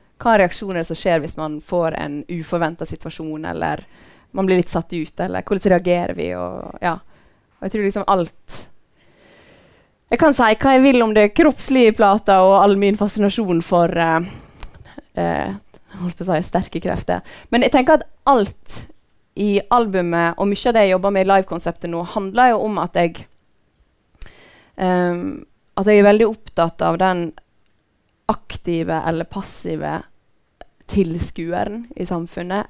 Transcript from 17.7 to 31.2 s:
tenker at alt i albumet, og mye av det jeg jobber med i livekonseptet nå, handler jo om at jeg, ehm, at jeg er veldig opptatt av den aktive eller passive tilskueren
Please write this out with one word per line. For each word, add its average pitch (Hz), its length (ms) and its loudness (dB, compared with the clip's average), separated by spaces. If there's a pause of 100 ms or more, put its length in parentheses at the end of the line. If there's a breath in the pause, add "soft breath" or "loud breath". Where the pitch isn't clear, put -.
tenker 285 240 4
at - 80 -4 (240)
alt - 540 -2 (540)
i 202 180 0 (160)
albumet, 175 680 0
og 196 80 0
mye 202 240 -2
av 226 60 2
det 220 80 4
jeg 190 100 2
jobber 185 180 0
med 190 140 0
i 190 60 0
livekonseptet 180 580 -2
nå, 170 160 -6
handler 214 460 0
jo 214 160 2
om 208 100 -4
at 170 160 -4
jeg, 170 300 -2 (1500 loud breath)
ehm, 180 680 -2 (320)
at 196 120 0
jeg 208 120 8
er 202 60 8
veldig 214 220 6
opptatt 165 560 -4
av 170 160 0
den 180 260 0 (1040)
aktive 165 760 -6
eller 165 180 -4
passive 156 720 -8 (1000)
tilskueren 180 920 -4 (100)